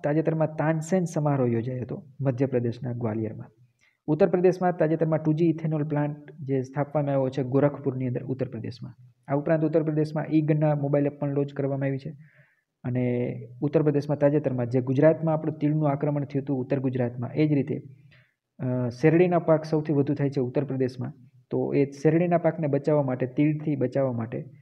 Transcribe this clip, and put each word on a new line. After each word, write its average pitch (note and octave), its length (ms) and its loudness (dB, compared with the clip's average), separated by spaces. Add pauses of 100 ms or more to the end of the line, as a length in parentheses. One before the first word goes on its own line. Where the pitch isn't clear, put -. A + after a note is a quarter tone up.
તાજેતરમાં D#3 520 0
તાનસેન D#3+ 480 0
સમારોહ D3 440 0
યોજાયો A#2+ 340 -2
હતો, D3 220 -8 (180)
મધ્યપ્રદેશના B2 720 -2
ગ્વાલિયરમાં. A2 560 -4 (580)
ઉત્તર D#3 220 2
પ્રદેશમાં F3+ 480 2
તાજેતરમાં D#3+ 420 2
ટુ D#3 140 2
જી D#3 120 2
ઇથેનોલ D#3 380 0
પ્લાન્ટ D3 480 -4
જે C3+ 300 -2
સ્થાપવામાં C#3 540 -2
આવ્યો C3 140 2
છે C3 140 -4
ગોરખપુરની C3 640 0
અંદર B2 160 -4
ઉત્તર B2+ 240 -4
પ્રદેશમાં. A#2 480 -12 (320)
આ C#3+ 80 0
ઉપરાંત D#3 300 0
ઉત્તર D#3 180 2
પ્રદેશમાં D3+ 480 -2
ઈ D#3 100 4
ગન્ના D3+ 340 2
મોબાઈલ C#3+ 300 2
એપ C#3+ 140 -2
પણ C#3+ 100 -2
લોન્ચ C#3+ 240 -2
કરવામાં C#3 360 -2
આવી C3+ 80 -2
છે. C#3 200 -12 (680)
અને B2 560 -2 (220)
ઉત્તર D3 220 2
પ્રદેશમાં D3 340 0
તાજેતરમાં C#3+ 520 0
જે B2+ 120 2
ગુજરાતમાં D#3 520 4
આપણું D#3 240 -4
તીડનું D3+ 320 0
આક્રમણ D3 340 -2
થયું C3+ 200 -4
હતું C#3 160 -2
ઉત્તર C3 200 -2
ગુજરાતમાં, B2 540 -2
એ D#3 140 2
જ D3+ 60 2
રીતે, C#3 280 0 (760)
અ, B2+ 300 -2
શેરડીના E3+ 500 4
પાક D#3+ 240 4
સૌથી D#3 300 0
વધુ C#3+ 200 2
થાય C#3+ 160 0
છે C#3+ 100 -2
ઉત્તર B2+ 240 0
પ્રદેશમાં. C3 500 -4 (360)
તો C3 240 -2
એ C#3 180 2
શેરડીના E3+ 460 2
પાકને D#3+ 300 0
બચાવવા D3 360 2
માટે, B2+ 220 -2
તીડથી D3+ 500 0
બચાવવા C3 360 0
માટે A#2 300 -6 (200)